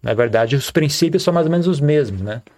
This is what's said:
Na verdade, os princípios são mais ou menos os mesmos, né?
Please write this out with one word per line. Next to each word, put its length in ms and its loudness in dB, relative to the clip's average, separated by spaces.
Na 120 -2
verdade, 420 2
os 140 -4
princípios 520 0
são 100 0
mais 140 2
ou 40 0
menos 160 0
os 140 0
mesmos, 400 0
né? 220 -8